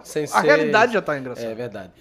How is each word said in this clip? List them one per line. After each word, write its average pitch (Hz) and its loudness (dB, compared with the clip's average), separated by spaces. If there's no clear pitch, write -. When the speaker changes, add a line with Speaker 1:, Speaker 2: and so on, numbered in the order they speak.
Speaker 1:
Sem 151 -6
Speaker 2:
a - -6
Speaker 1:
ser 202 2
Speaker 2:
realidade 220 4
já 196 0
tá 147 -4
engraçada. 120 -8
Speaker 1:
É 113 -8
verdade. 104 -12